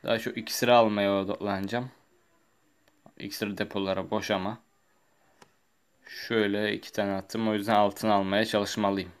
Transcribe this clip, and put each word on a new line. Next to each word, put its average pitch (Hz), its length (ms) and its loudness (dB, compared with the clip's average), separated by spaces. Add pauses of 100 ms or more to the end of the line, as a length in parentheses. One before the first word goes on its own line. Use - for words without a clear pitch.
Daha 117 160 0
şu 113 100 -6
iksiri 120 420 0
almaya 104 420 6
odaklanacağım. 98 760 -4 (1300)
İksir 101 380 -6
depolara 98 540 -4
boş 107 200 -4
ama. 101 320 -4 (1400)
Şöyle 104 640 0
iki - 180 -8
tane 101 200 -2
attım. 110 380 -4
O 107 40 0
yüzden 107 220 0
altın 104 340 2
almaya 101 360 2
çalışmalıyım. 98 760 -2